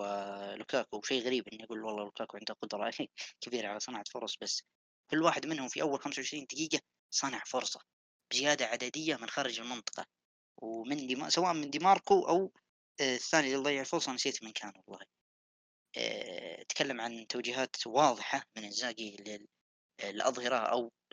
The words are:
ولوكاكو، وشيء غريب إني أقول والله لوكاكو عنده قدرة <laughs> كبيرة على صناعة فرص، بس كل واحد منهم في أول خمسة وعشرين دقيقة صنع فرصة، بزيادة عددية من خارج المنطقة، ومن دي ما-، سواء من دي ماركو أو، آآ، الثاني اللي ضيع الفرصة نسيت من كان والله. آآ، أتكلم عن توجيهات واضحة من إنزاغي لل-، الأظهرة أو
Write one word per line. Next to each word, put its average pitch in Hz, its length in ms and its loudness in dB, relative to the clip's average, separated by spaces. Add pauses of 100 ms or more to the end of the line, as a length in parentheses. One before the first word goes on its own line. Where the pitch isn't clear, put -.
ولوكاكو، 101 960 -4
وشيء 123 280 0
غريب 127 220 2
إني 113 160 -12
أقول 110 200 -6
والله 107 200 -2
لوكاكو 104 340 -8
عنده 107 240 -8
قدرة 208 280 -2
<laughs> - 200 -6 (320)
كبيرة 117 260 -4
على 104 120 -6
صناعة 113 320 -8
فرص، 117 300 -6
بس - 200 -4 (480)
كل 156 120 4
واحد 151 240 4
منهم 147 220 -2
في 143 140 -2
أول 139 180 0
خمسة 143 200 -4
وعشرين 139 320 -6
دقيقة 151 280 0 (340)
صنع 131 320 -2
فرصة، - 340 -4 (520)
بزيادة 135 340 4
عددية 127 500 0
من 113 140 -8
خارج 123 300 -2
المنطقة، 120 460 -8 (560)
ومن 120 460 -4
دي 131 80 0
ما-، 156 140 -4
سواء 175 240 6
من 147 160 -2
دي 147 100 -4
ماركو 190 480 8
أو، 190 240 4 (480)
آآ، 131 160 4
الثاني 147 380 4
اللي 135 100 2
ضيع 139 160 2
الفرصة 143 320 0
نسيت 127 320 -2
من 110 80 -12
كان 104 200 -6 (160)
والله. 98 180 -14 (920)
آآ، 104 640 -4
أتكلم 135 400 -2
عن 117 260 -6
توجيهات 123 600 -2
واضحة 131 560 4 (140)
من 110 80 -6
إنزاغي 107 520 -6
لل-، 101 300 -10 (580)
الأظهرة 123 520 2
أو 117 360 2 (200)